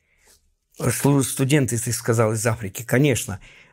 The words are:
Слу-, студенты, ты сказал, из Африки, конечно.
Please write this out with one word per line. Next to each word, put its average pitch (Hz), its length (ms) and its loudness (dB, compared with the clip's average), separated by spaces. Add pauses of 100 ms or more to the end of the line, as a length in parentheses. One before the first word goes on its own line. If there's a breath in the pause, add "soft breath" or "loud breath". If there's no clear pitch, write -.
(800 soft breath)
Слу-, 139 440 2
студенты, 135 540 0
ты 117 140 -4
сказал, 113 420 0
из 110 140 -2
Африки, 107 360 -4
конечно. 123 560 0 (340 soft breath)